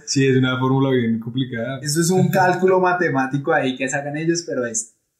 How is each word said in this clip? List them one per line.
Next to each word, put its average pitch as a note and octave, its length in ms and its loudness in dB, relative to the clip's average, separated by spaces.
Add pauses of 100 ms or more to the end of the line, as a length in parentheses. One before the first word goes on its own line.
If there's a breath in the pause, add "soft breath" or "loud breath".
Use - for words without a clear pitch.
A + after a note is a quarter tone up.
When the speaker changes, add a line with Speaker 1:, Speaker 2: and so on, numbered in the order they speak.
Speaker 1:
Sí, C3+ 180 0
es C3 120 4
una B2+ 240 2
fórmula C3+ 300 2
bien A#2 280 2
complicada. B2 600 -6
Speaker 2:
Eso D3 200 -2
es E3+ 100 2
un F#3 180 4
cálculo F#3 520 2
matemático D3 720 0
ahí C3 240 0
que C3+ 120 -4
sacan C#3+ 280 -6
ellos, E3 300 -2
pero C3+ 200 -4
es, - 280 -8 (260)